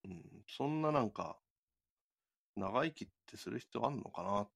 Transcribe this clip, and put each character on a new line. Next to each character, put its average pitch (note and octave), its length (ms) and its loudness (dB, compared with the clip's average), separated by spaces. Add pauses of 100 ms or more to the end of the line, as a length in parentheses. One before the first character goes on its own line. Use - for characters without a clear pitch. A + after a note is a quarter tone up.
う G2 40 -12
ん。 E2+ 160 -12 (240)
そ - 180 -2
ん D#3 160 2
な D3+ 100 4
な D3 80 6
ん A2 100 4
か、 E2+ 280 -6 (1160)
長 G2+ 280 2
生 D#3+ 100 -2
き - 100 -8
っ - 40 -12 (180)
て - 100 -16
す - 140 -8
る C3+ 80 -2
必 - 180 -10
要 A2+ 100 2
あ C3+ 40 2
ん C#3 80 -2
の - 60 -6
か - 180 -8
な G2+ 340 2